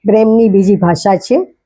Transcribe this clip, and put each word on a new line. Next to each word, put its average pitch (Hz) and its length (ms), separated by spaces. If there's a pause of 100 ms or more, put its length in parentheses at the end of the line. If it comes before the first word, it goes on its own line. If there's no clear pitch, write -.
પ્રેમની 220 440
બીજી 196 260
ભાષા 180 400
છે 311 400 (100)